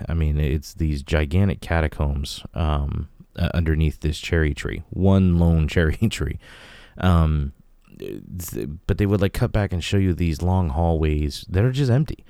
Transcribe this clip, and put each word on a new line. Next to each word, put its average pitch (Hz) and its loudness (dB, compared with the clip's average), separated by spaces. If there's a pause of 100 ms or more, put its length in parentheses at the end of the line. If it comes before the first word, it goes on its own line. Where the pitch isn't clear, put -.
I - -6
mean, 76 0
it's 73 -2
these 76 -2
gigantic 80 0
catacombs, 73 -2
um, 76 -2 (280)
uh, 85 0
underneath 78 0
this 78 -4
cherry 78 0
tree, - -8
one 92 4
lone 82 4
<laughs> - -
cherry 80 0
tree. - -4 (600)
Um, 78 2 (440)
th-, 52 -10 (180)
but 98 0
they 104 2
would, 98 2
like, 95 2
cut - -2
back 104 0
and 90 -2
show - 0
you 95 4
these 80 0
long 90 2
hallways 78 0
that 98 2
are 127 2
just 131 0
empty. - 0